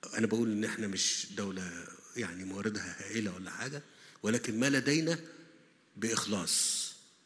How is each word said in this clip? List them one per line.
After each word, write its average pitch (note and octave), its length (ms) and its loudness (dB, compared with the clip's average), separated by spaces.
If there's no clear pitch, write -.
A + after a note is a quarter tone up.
أنا A2 120 4
بقول A2 260 4
إن G#2 120 2
إحنا A2 220 -2
مش - 400 0
دولة F#2 500 -4
يعني F#2+ 280 -4
مواردها F#2+ 560 -2
هائلة G2+ 340 -2
ولا F#2 160 -8
حاجة، C3 320 -6
ولكن A2 380 2
ما C3+ 100 6
لدينا D3+ 480 4
بإخلاص - 960 0